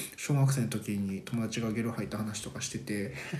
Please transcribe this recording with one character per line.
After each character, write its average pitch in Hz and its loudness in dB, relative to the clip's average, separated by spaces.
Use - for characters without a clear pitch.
小 - 0
学 135 8
生 117 4
の 107 2
時 104 -2
に 98 0
友 117 0
達 113 0
が 110 0
ゲ 113 0
ロ 117 0
吐 113 -2
い 98 -2
た 104 -4
話 107 -4
と - -6
か - -6
し - -2
て - -4
て。 104 -2